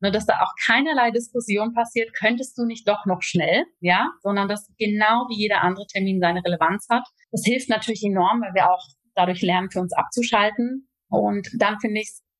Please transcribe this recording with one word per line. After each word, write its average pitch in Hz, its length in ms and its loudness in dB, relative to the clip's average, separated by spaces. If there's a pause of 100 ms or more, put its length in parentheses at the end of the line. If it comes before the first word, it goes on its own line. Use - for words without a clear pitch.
ne, 196 100 0
dass 214 160 -2
da - 160 2
auch 185 100 -2 (120)
keinerlei 254 460 2
Diskussion 226 640 -2
passiert, 233 400 -2
"Könntest 240 440 -2
du 240 60 -2
nicht 233 240 -4
doch 233 180 0
noch 180 160 -2
schnell?", 175 420 2 (160)
ja, 185 300 2 (120)
sondern 202 260 0
dass 208 200 -6 (100)
genau 214 500 2
wie 233 80 -6
jeder 208 260 0
andere 185 240 -2
Termin 190 340 -2
seine 180 240 0
Relevanz 175 460 0
hat. 247 140 0 (280)
Das - 120 -4
hilft 254 240 0
natürlich 220 360 -4
enorm, 202 360 2
weil 196 140 -8
wir 185 160 4
auch 185 140 0 (300)
dadurch 180 280 0
lernen, 185 280 0
für 185 100 -4
uns 180 120 -4
abzuschalten. 240 960 -2 (200)
Und 208 400 0 (100)
dann 208 220 2
finde 214 200 -2
ich's - 220 -12 (180)